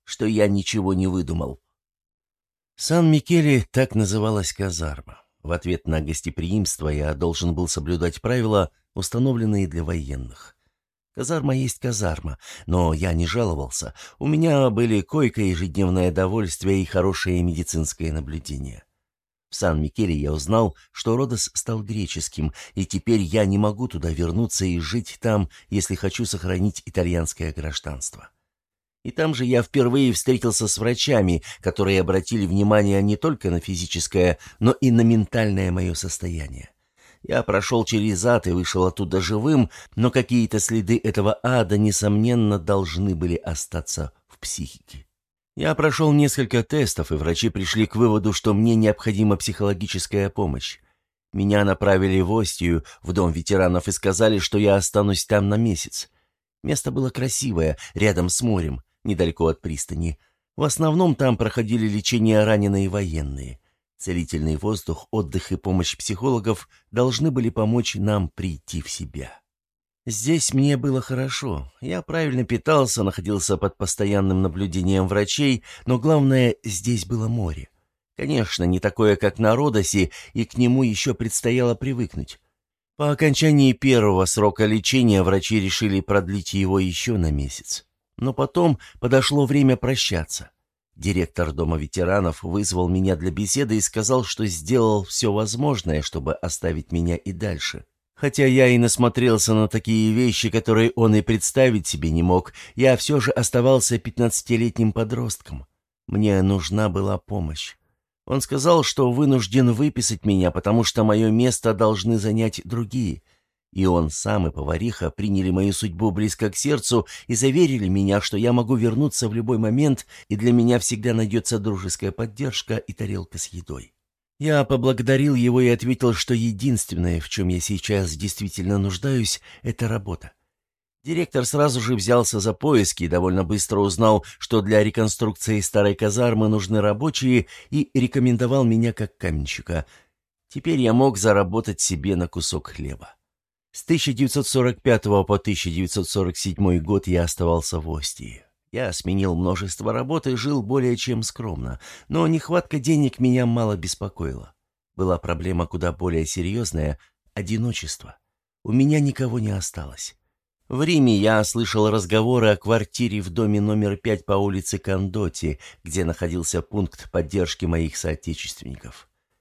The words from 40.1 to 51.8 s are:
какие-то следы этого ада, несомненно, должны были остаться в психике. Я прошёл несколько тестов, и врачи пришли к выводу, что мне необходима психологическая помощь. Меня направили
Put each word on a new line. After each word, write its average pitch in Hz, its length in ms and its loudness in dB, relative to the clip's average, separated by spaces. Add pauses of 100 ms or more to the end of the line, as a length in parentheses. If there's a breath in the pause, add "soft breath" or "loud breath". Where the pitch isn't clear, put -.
какие-то 120 480 0
следы 113 440 0
этого 107 400 0
ада, 113 340 2
несомненно, 107 800 2
должны 92 580 -2
были 85 200 -2
остаться - 760 -8 (160)
в - 120 -20
психике. - 640 -12 (500)
Я 151 200 -2
прошёл 151 380 2
несколько 135 500 2
тестов, 120 480 -2
и 80 40 -2
врачи 82 340 0
пришли 98 360 -2
к - 100 -4
выводу, 107 380 2
что 107 200 0
мне 113 220 4
необходима 107 600 2
психологическая 98 920 -4
помощь. 73 500 -6 (540)
Меня 101 320 2
направили 95 560 4